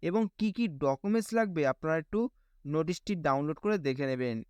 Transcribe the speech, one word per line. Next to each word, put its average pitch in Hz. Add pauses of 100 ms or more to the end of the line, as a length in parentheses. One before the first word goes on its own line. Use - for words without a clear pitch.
এবং 190 (160)
কি 214
কি 233 (180)
ডকুমেন্টস 202
লাগবে 190 (120)
আপনারা 160
একটু 208 (460)
নোটিশটি 160 (120)
ডাউনলোড 147
করে 208 (120)
দেখে 135
নেবেন। 123 (120)